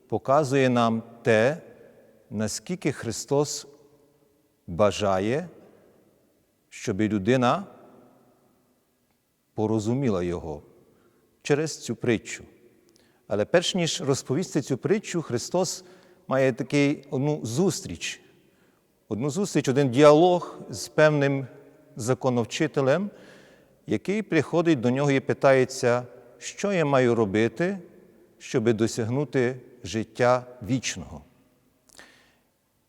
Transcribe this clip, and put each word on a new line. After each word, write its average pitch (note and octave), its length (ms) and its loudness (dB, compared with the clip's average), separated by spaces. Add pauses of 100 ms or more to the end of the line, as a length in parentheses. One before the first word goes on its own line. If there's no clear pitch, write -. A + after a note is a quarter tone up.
показує C3+ 640 2
нам A2+ 340 2 (180)
те, A#2+ 400 2 (680)
наскільки A2+ 640 -6
Христос - 760 -4 (1000)
бажає, G#2 840 0 (1200)
щоб G2+ 320 -4
людина A#2+ 640 0 (1900)
порозуміла A2 720 -2
його D#2+ 380 -6 (800)
через D3+ 420 -2
цю A#2 120 -6
притчу. - 480 -4 (840)
Але G#2 180 -2
перш F3 300 0
ніж E3+ 260 -2
розповісти C#3 600 -2
цю B2+ 160 -4
притчу, F3 440 -2
Христос - 640 -4 (420)
має C3 260 2
такий, C#3+ 560 0
одну D3 360 -2
зустріч. A#2+ 760 -4 (880)
Одну A2+ 200 -4
зустріч, D#3+ 380 -2
один C#3+ 220 2
діалог D3+ 720 6 (100)
з - 180 -12
певним C#3 600 2 (480)
законовчителем, C3+ 1120 0 (800)
який F#3+ 340 -2
приходить D#3+ 580 0
до A#2 100 0
нього C#3 220 2
і C3+ 80 2
питається: B2 840 2 (340)
«Що - 360 -6
я E3+ 120 0
маю C3 300 4
робити, A#2 640 0 (580)
щоби A#2+ 360 0
досягнути B2 840 -2 (260)
життя A#2+ 600 0 (180)
вічного?» F2+ 580 -8 (1700)